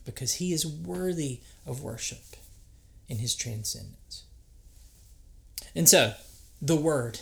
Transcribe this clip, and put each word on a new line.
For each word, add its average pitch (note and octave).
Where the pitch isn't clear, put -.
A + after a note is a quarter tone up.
because -
he F3+
is D#3+
worthy E3
of C3+
worship -
in A#2
his A2+
transcendence. -
And E3
so, B2
the D#3+
Word, D3